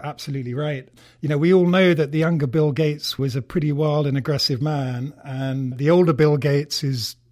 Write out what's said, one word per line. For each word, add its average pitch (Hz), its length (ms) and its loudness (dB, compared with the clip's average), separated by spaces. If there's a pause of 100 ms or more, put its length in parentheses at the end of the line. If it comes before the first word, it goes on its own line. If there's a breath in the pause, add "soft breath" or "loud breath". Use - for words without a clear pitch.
absolutely 135 520 -8
right. 147 340 -6 (320 loud breath)
You 151 80 -4
know, 147 80 0
we 165 160 4
all 180 140 6
know 180 260 4
that 151 180 0
the 156 80 -2
younger 160 280 2
Bill 151 260 2
Gates 151 460 -2
was 131 180 -2
a 131 60 -4
pretty 151 300 -2
wild 147 340 0
and 135 100 0
aggressive 139 460 -2
man, 135 500 -4 (100)
and 131 540 -6
the 143 140 2
older 175 240 6
Bill 147 240 4
Gates 143 440 0
is 135 340 -4 (160)